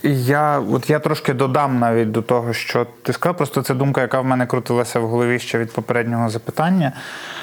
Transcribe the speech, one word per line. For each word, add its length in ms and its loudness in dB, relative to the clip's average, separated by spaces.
Я, 560 2
от 180 -2
я 100 4
трошки 340 -2
додам 460 2
навіть 320 2
до 100 0
того, 320 0
що 340 -2
ти 100 -2
сказав, 240 -2
просто 240 0
це 120 -2
думка, 280 2
яка 200 0
в 40 -2
мене 200 2
крутилася 540 0
в 80 0
голові 320 2
ще 200 -2
від 140 -4
попереднього 560 0
запитання. 600 0